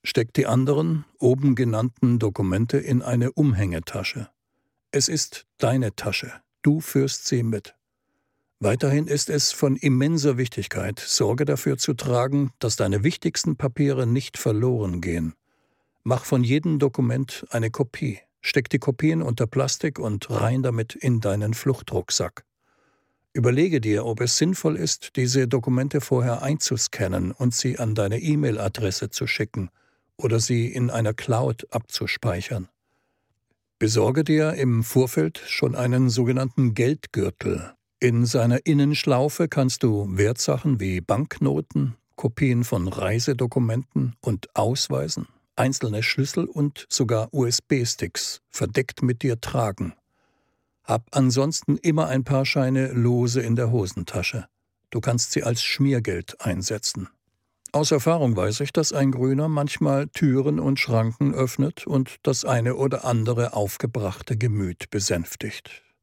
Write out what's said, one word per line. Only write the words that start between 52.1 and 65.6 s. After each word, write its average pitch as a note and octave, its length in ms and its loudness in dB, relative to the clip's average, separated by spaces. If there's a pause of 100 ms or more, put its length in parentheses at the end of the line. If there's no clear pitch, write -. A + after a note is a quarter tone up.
paar C3+ 220 2
Scheine C3 460 2
lose A#2+ 500 2
in A#2 140 2
der A#2 160 2
Hosentasche. F#2+ 760 -2 (420)
Du A#2+ 100 -4
kannst A#2+ 320 -2
sie - 120 -2
als A#2 200 -2
Schmiergeld C3 800 -2
einsetzen. G#2 680 -6 (680)
Aus D3+ 140 2
Erfahrung D3 460 4
weiß G2+ 240 0
ich, C#3+ 120 -4
dass D#3 220 0
ein C#3 160 2
Grüner C3+ 400 0
manchmal C#3+ 580 0
Türen C#3 520 2
und C#3 200 0
Schranken A2+ 540 2
öffnet - 540 -2
und C3 340 0
das - 240 0
eine A#2+ 300 2
oder C3+ 280 -2
andere A#2+ 500 0
aufgebrachte G#2+ 840 -4
Gemüt G#2 540 -2
besänftigt. - 880 -4 (220)